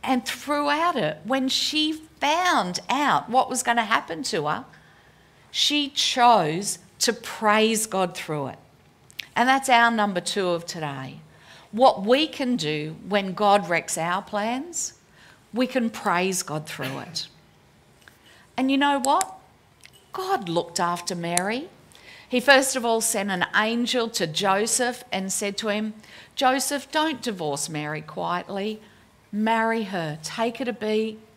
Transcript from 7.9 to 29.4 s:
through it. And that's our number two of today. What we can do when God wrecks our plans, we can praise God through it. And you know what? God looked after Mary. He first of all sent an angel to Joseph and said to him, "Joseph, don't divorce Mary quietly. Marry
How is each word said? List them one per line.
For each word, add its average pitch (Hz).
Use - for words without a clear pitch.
through 147
it. -
And 247
that's 262
our 233
number 208
two 190
of 170
today. 143
What 214
we 262
can 262
do 151
when 190
God 202
wrecks 165
our 175
plans, 247
we 247
can 233
praise 185
God 156
through 135
it. -
And 262
you 277
know 285
what? 294
God 370
looked 170
after 175
Mary. 180
He 247
first 269
of 240
all 226
sent 202
an 180
angel 233
to 208
Joseph 214
and 190
said 202
to 220
him, 214
"Joseph, 269
don't 311
divorce 165
Mary 151
quietly. 180
Marry 226